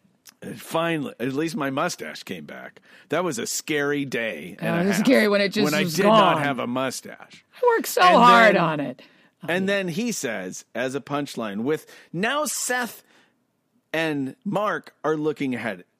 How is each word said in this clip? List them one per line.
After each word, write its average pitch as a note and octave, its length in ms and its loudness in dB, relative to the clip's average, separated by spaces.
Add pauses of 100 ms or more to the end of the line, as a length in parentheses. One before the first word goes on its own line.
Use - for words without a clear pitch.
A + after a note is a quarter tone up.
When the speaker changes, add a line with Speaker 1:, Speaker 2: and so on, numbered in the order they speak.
(400)
Speaker 1:
And - 200 -12
finally, E3 600 -2
at C3 140 -4
least D#3 220 -4
my C#3 140 -4
mustache C3+ 540 -6
came E2+ 200 -12
back. C2 360 -18 (300)
That D#3+ 140 0
was - 140 -4
a - 80 -6
scary C#3+ 580 -2
day A#2 540 -6
and E3 100 -6
Speaker 2:
Oh, E3+ 100 0
Speaker 1:
a E3+ 40 0
Speaker 2:
it F#3 40 0
was G3 100 0
Speaker 1:
half G#3+ 80 0
Speaker 2:
scary A#3+ 240 6
when G3+ 120 2
it G3+ 100 2
just G#3 140 0
Speaker 1:
when D3+ 100 0
I D3+ 100 2
Speaker 2:
was D#3 100 -4
Speaker 1:
did F#3 100 0
not G3+ 300 6
Speaker 2:
gone. D3+ 80 -2
Speaker 1:
have C#3 160 -2
a A#2+ 80 -4
mustache. - 800 -8 (160)
Speaker 2:
I A#4+ 160 4
worked E4+ 120 -2
so - 140 2
Speaker 1:
And D#4+ 140 8
Speaker 2:
hard A#3 400 8
Speaker 1:
then F3+ 60 4
Speaker 2:
on D#3 180 0
it. C#3 220 -8 (460)
Speaker 1:
And F#3+ 200 0
then G3 200 0
he G#3+ 240 -2
says, G2 520 -6 (100)
as B2+ 220 -4
a C3+ 40 -4
punchline, A#2+ 640 -6
with D3+ 240 -2 (260)
now A#3+ 320 -2
Seth - 580 -6 (920)
and D3+ 420 -2 (100)
Mark G3 500 -4 (100)
are D#3 120 2
looking D3 380 -2
ahead G#2+ 300 -6 (160)